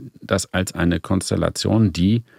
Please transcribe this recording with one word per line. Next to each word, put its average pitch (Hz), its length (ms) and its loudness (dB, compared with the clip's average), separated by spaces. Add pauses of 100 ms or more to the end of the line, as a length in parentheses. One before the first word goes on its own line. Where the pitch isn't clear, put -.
(220)
das - 320 -4
als 92 200 -2
eine 87 260 0
Konstellation, 95 920 0
die, 101 300 2 (160)